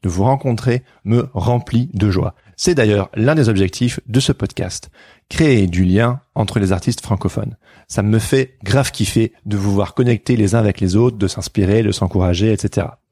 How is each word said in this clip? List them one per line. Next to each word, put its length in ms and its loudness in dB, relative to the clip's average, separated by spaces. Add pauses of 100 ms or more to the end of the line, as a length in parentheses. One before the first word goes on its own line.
de 80 -2
vous 140 -2
rencontrer 600 0 (200)
me 320 0
remplit 580 -2
de 160 0
joie. 240 -2 (220)
C'est 180 0
d'ailleurs 400 2
l'un 220 2
des 140 4
objectifs 580 0
de 120 2
ce 120 0
podcast, 580 -6 (400)
créer 380 2
du 180 0
lien 360 2 (120)
entre 240 -2
les 140 2
artistes 300 -2
francophones. 540 -4 (320)
Ça 140 -4
me 160 2
fait 460 -2
grave 280 0
kiffer 420 -2 (120)
de 120 -4
vous 160 0
voir 200 -2
connecter 440 0
les 180 2
uns 40 4
avec 200 0
les 160 0
autres, 220 2
de 100 -2
s'inspirer, 560 0
de 80 0
s'encourager, 600 0
et 60 0
cetera. 420 -4 (120)